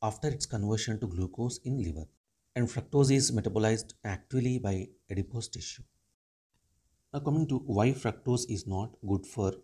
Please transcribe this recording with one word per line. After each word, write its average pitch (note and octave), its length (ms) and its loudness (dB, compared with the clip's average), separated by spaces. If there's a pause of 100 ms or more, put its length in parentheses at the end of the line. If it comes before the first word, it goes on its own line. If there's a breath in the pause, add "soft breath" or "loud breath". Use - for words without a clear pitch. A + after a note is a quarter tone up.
after A2 240 -2
its C#3+ 180 -2
conversion G#2+ 540 -2
to A2+ 80 -4
glucose F#2 520 -4
in C3 260 -4
liver. D#2 240 -6 (480)
And A#2+ 100 2
fructose C#3 460 2
is C3+ 180 4
metabolized A2 640 2 (120)
actively B2 540 -2
by G2 300 -2 (200)
adipose G2+ 380 -4
tissue. - 380 -12 (1300)
Now C#3+ 60 -4
coming D3+ 260 2
to B2+ 120 0
why A2 340 4
fructose B2 580 -2
is G2+ 160 -4
not F#2+ 240 -2 (160)
good G2 180 0
for G2 280 -2 (120)